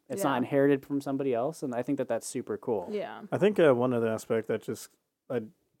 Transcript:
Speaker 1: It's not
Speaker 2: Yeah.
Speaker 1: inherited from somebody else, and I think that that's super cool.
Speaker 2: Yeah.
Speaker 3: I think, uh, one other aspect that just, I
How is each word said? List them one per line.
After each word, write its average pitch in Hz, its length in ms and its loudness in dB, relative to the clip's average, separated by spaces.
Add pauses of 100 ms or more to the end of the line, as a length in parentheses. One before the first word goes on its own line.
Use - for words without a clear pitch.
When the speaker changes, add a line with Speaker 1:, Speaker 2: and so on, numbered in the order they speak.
Speaker 1:
It's 127 160 -4
not 139 120 2
Speaker 2:
Yeah. - 20 0
Speaker 1:
inherited 139 480 4
from 143 160 -4
somebody 135 320 -2
else, 131 300 -2
and 127 120 -6
I 120 80 -2
think 143 140 -2
that 127 100 -4
that's 139 180 -2
super 117 320 -6
cool. 101 320 -2
Speaker 2:
Yeah. 180 300 -6 (140)
Speaker 3:
I 143 40 -2
think, 196 220 2
uh, 156 160 8
one 123 160 2
other 117 160 0
aspect 110 400 -2
that 110 160 -4
just, - 240 -10 (420)
I 123 120 -4 (380)